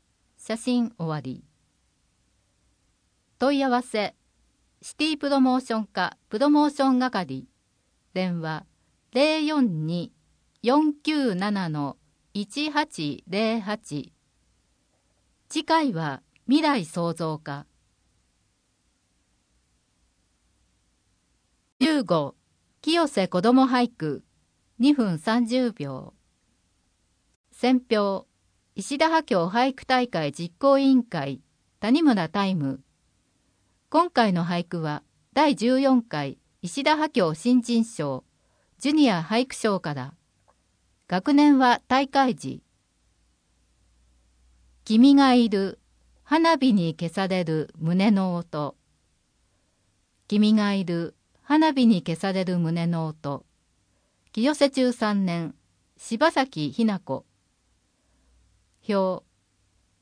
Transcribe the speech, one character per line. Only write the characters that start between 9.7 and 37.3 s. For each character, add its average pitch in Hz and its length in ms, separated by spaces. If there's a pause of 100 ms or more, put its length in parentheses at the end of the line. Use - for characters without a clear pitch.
二 170 240 (500)
四 294 320 (100)
九 277 320
七 190 340
の 147 280 (360)
一 277 360
八 285 580
零 220 320
八。 190 540 (1400)
次 311 160
回 311 280
は 151 280 (240)
未 285 160
来 277 240
創 170 280
造 160 260
課。 143 260 (4000)
十 294 240
五、 156 320 (460)
清 330 260
瀬 190 200
子 180 140
ど 233 120
も 262 140
俳 247 240
句、 147 320 (560)
二 277 140
分 208 260
三 233 260
十 240 260
秒。 139 420 (1400)
選 254 360
評、 202 400 (480)
石 277 240
田 320 100
波 320 140
郷 180 240
俳 247 260
句 - 120
大 254 220
会 160 240
実 170 280
行 277 180
委 277 60
員 262 200
会、 139 380 (380)
谷 262 240
村 202 260
タ 202 160
イ 190 80
ム。 139 280 (1080)
今 339 200
回 220 240
の 170 100
俳 175 240
句 170 140
は、 147 200 (320)
第 285 220
十 254 240
四 262 240
回、 143 340 (240)
石 269 220
田 302 140
波 311 120
郷 170 240